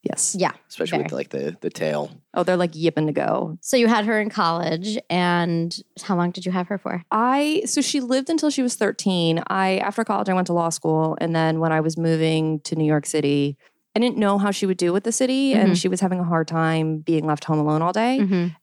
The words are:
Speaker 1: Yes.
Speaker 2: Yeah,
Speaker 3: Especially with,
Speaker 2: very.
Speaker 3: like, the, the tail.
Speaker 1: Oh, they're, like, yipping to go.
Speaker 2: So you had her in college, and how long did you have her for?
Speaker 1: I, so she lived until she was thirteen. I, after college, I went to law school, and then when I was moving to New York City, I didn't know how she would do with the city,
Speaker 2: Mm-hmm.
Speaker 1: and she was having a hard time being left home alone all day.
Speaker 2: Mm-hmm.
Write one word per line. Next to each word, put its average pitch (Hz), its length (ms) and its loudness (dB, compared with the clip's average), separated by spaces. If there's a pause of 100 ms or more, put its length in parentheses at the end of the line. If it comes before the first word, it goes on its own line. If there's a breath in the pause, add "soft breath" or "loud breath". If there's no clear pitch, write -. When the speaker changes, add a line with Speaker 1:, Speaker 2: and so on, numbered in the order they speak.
Speaker 1:
Yes. - 380 -4
Speaker 2:
Yeah, 175 120 0 (180)
Speaker 3:
Especially - 300 -4
with, - 100 -4
Speaker 2:
very. - 100 -6
Speaker 3:
like, 71 100 -8
the, 71 300 -6
the 85 100 -4
tail. 73 400 -4 (240)
Speaker 1:
Oh, 180 100 0
they're, 185 120 2
like, 175 180 0
yipping 156 340 0
to 151 40 -2
go. 147 480 -2
Speaker 2:
So - 160 -4
you 233 120 4
had 220 180 2
her 220 160 0
in 208 80 -4
college, 170 680 -2 (120)
and 175 680 0 (260)
how 190 140 -2
long 175 160 0
did 180 140 -12
you 185 80 -2
have 180 160 -4
her 202 80 -4
for? 175 340 -8
Speaker 1:
I, 277 540 0
so 285 160 -2
she 277 180 -2
lived 262 300 -2
until 311 200 0
she 277 120 -2
was 247 140 0
thirteen. 175 720 0
I, 190 320 0
after 208 260 -2
college, 202 240 -2
I 190 40 2
went 180 140 0
to 175 60 -2
law 170 160 2
school, 160 500 0
and 165 160 -2
then 160 240 2
when 160 140 2
I 156 80 2
was 156 160 -2
moving 160 640 2
to - 160 -6
New 156 80 2
York 151 200 2
City, 143 520 0 (360 soft breath)
I 214 60 2
didn't 240 180 2
know 202 200 2
how 202 140 2
she 202 140 -2
would 190 120 0
do 175 160 2
with 196 100 0
the 226 80 -2
city, 262 420 2
Speaker 2:
Mm-hmm. 220 120 4
Speaker 1:
and 180 120 4
she 185 120 0
was 185 100 -2
having 180 220 0
a - 20 0
hard 165 240 0
time 160 520 0
being 156 280 0
left 151 160 -2
home 156 160 0
alone 151 220 2
all 175 100 2
day. 240 300 0
Speaker 2:
Mm-hmm. 185 260 2 (160)